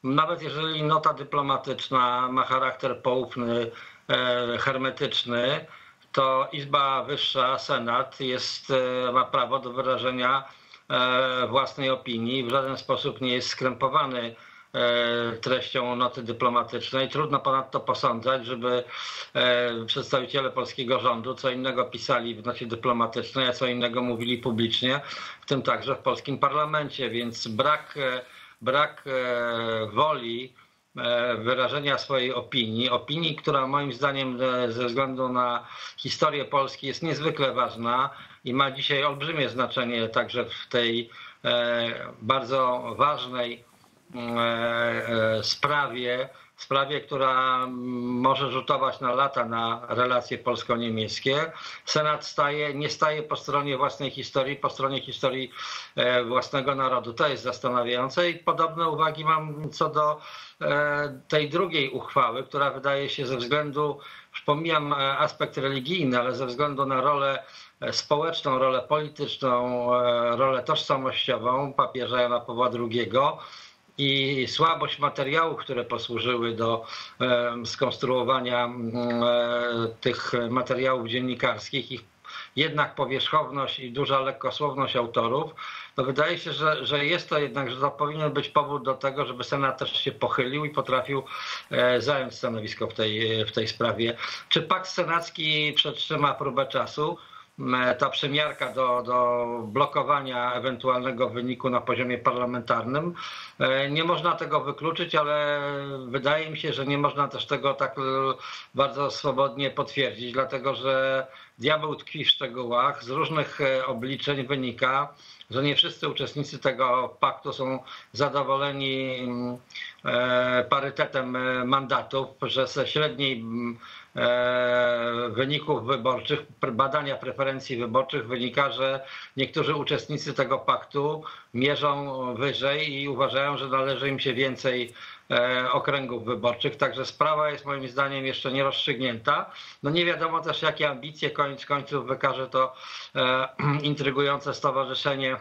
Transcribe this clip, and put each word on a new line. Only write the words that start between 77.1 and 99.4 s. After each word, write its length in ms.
em, 460
skonstruowania, 1000
mm, 580
e, 640
tych 320
materiałów 580
dziennikarskich, 840
ich 100
jednak 400
powierzchowność 840
i 120
duża 280
lekkosłowność 760
autorów, 600
no 60
wydaje 340
się, 160
że, 320
że 200
jest 240
to 100
jednak, 320
że 100
to 100
powinien 400
być 180
powód 340
do 100
tego, 320
żeby 180
Senat 360
też 220
się 100
pochylił 540
i 40
potrafił, 540
e, 300
zająć 340
stanowisko 520
w 60
tej, 520
w 60
tej 160
sprawie. 500
Czy 120
pakt 260
senacki 840
przetrzyma 600
próbę 320
czasu? 520
M, 160
ta 120
przymiarka 640
do, 320
do 400